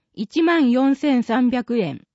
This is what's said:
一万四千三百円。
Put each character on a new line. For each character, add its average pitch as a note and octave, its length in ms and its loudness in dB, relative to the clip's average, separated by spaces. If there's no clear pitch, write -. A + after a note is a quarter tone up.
一 - 280 -6
万 D#4+ 300 2
四 C4+ 240 2
千 C4+ 260 0
三 A#3+ 280 0
百 A#3+ 300 -4
円。 D#3 360 -6